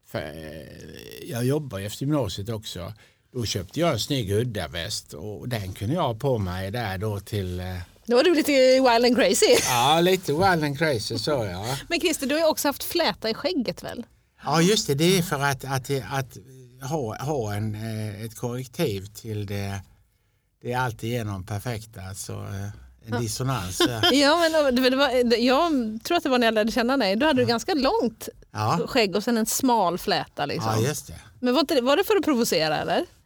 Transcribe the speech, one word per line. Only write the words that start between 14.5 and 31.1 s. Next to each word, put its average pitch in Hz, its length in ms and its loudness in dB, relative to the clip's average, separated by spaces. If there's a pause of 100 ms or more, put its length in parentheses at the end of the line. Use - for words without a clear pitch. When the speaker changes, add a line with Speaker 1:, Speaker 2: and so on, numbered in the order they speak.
Speaker 1:
just 180 240 4
det. 143 80 2
Det 170 240 4
är 170 40 2
för 151 180 -2
att, 139 240 0
att, 135 260 -4 (200)
att 135 260 -4 (540)
ha, 135 340 -2
ha 123 300 -2
en, 107 200 -4
eh, 110 500 -8
ett 113 120 -12
korrektiv 120 680 -4
till 104 400 -8
det, 98 340 -6 (840)
det 120 100 -6
är 123 60 -2
alltigenom 113 680 -4
perfekta, 101 680 -8
så, - 180 -12
eh, 101 300 -10 (440)
en 113 80 -6
Speaker 3:
Ja. 120 40 -2
Speaker 1:
dissonans, 113 680 -4
ja. 123 240 2
Speaker 2:
<laughs> - 0 -
Ja, 285 240 4 (160)
men 294 220 4
det, 254 160 4
det 262 60 0
var, 254 340 4
det, 240 60 4
jag 254 680 2
tror 349 120 0
att 330 60 0
det 311 60 -2
var 254 100 4
när 240 80 4
jag 226 80 2
lärde 214 180 2
känna 240 240 2
dig. 208 200 2
Då 262 100 2
hade 294 120 4
du 254 40 4
Speaker 1:
Ja. 226 60 0
Speaker 2:
ganska 233 260 0
långt 269 540 0 (240)
Speaker 1:
Ja. 113 340 2
Speaker 2:
skägg 208 300 2
och 208 80 0
sen 240 140 2
en 220 80 2
smal 214 520 2
fläta, 151 480 -2
liksom. 113 300 -2
Speaker 1:
Ja, 113 120 2
just 143 180 -6
det. - 80 -16 (260)